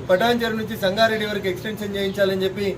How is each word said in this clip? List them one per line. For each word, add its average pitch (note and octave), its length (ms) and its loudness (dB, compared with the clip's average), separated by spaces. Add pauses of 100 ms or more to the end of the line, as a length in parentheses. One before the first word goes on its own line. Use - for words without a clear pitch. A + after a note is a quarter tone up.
(100)
పటాన్చెరు A3+ 480 2
నుంచి A3 240 -4
సంగారెడ్డి G#3+ 480 2
వరకు G3 200 -2
ఎక్స్‌టెన్షన్ G#3 460 -6
చేయించాలని G3 500 2
చెప్పి G3 200 -2 (120)